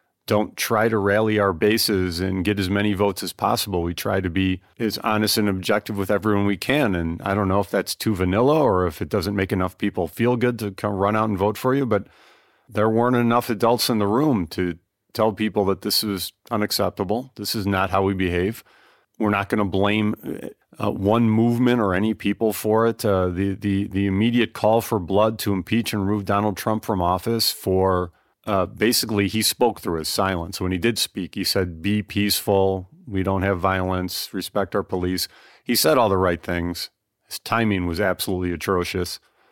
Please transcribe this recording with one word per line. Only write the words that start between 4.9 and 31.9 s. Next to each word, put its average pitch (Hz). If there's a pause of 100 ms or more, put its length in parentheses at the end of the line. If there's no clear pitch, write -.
honest 107
and 107
objective 101
with 98
everyone 101
we 101
can. 131
And 85
I 98
don't 101
know 95
if 98
that's -
too 110
vanilla 110
or 92
if -
it 80
doesn't 101
make 95
enough 92
people 95
feel 120
good 120
to 104
come 104
run 98
out 110
and 101
vote 104
for 131
you, 139
but 104 (640)
there 104
weren't 117
enough 120
adults 117
in 113
the 104
room 113
to 90 (340)
tell 110
people 104
that 95
this -
is 98 (180)
unacceptable. 104
This 104
is 101
not 95
how 98
we 98
behave. 92 (540)
We're 107
not 101
gonna 107
blame, 101 (680)
uh, 107
one 110
movement 120
or 95
any 107
people 107
for 110
it. 113
Uh, 95
the, 95
the, 98
the 98
immediate 110
call 110
for 110
blood 101
to 104
impeach 104
and 101
remove 101
Donald 101
Trump 107
from 98
office 98
for, 92 (340)
uh, 95
basically, 110
he 110
spoke 113
through 85
his 80
silence. 95
When 92
he 92
did 110
speak, -
he 98
said, 87
"Be 104